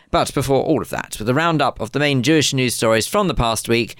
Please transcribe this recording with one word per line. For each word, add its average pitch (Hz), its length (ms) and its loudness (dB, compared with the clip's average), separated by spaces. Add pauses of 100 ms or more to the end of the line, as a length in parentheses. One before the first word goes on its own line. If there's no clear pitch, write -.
(120)
But 165 200 0
before 135 300 0
all 139 180 0
of - 100 -8
that, - 280 -8
with 107 100 -6
a 127 60 2
roundup 156 460 0
of 110 100 -6
the 139 80 -4
main 139 240 0
Jewish 143 320 2
news 127 220 0
stories 113 320 2
from 208 180 0
the 147 80 -2
past 113 340 -2
week, 117 320 0